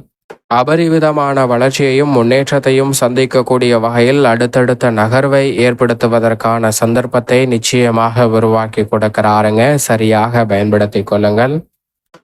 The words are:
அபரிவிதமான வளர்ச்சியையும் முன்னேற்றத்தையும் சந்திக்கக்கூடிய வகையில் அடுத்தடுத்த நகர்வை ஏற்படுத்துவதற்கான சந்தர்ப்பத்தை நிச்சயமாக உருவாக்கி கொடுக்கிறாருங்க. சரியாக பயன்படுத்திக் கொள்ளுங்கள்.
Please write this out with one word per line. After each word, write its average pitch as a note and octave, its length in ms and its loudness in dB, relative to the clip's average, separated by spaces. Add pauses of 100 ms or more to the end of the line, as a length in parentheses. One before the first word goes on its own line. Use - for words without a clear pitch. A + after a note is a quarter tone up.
(540)
அபரிவிதமான D3 920 0
வளர்ச்சியையும் C3+ 640 0
முன்னேற்றத்தையும் C3+ 920 0
சந்திக்கக்கூடிய B2 800 0
வகையில் A#2+ 440 2
அடுத்தடுத்த B2 680 0
நகர்வை C3 540 0 (140)
ஏற்படுத்துவதற்கான A#2 1080 0
சந்தர்ப்பத்தை A#2+ 800 0
நிச்சயமாக A#2 840 0
உருவாக்கி A2 540 0
கொடுக்கிறாருங்க. G#2+ 920 0
சரியாக A2+ 680 0
பயன்படுத்திக் G#2 640 0
கொள்ளுங்கள். G#2 500 0 (680)